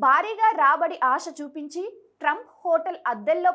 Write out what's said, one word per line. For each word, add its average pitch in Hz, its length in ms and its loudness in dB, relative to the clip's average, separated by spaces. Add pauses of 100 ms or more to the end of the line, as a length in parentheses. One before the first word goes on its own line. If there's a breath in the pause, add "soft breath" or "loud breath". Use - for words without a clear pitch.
భారీగా 403 440 2 (120)
రాబడి 320 440 2
ఆశ 262 220 0 (140)
చూపించి 294 420 -10 (380)
ట్రంప్ 302 280 -2 (160)
హోటల్ 339 320 0 (100)
అద్దెల్లో 302 480 0